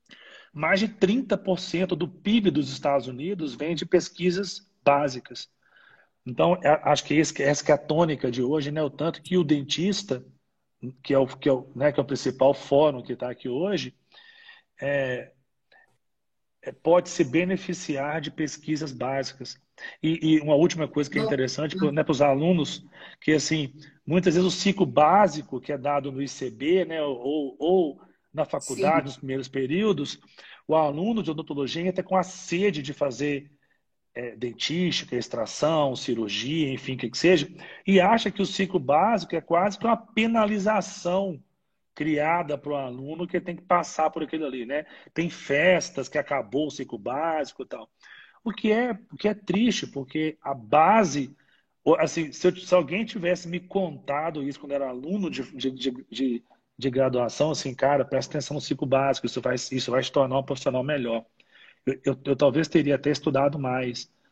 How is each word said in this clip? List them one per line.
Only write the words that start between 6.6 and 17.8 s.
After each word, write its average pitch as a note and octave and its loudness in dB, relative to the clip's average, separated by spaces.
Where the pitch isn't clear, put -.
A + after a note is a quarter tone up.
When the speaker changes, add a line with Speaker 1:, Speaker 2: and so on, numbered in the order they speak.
Speaker 1:
é, D3+ 6
acho D3 4
que - -2
esse, D3+ 2
essa C#3+ 2
que - 4
é D3 8
a - 6
tônica D3+ 0
de B2 -2
hoje, C#3+ 0
né? D#3 -2
O D3 0
tanto D#3+ -4
que F3+ 0
o F3 6
dentista, D3 0
que C#3+ 0
é C3+ 6
o, C3 4
que - -6
é C#3 6
o, B2+ -2
né, C#3 2
que C#3 0
é C3+ 2
o - -6
principal C3 2
fórum C#3 2
que A#2+ -8
tá B2 -6
aqui B2 -10
hoje, C#3 -4
é, C3+ -4
é, C3 -12
pode F3 2
se - 0
beneficiar D#3+ -2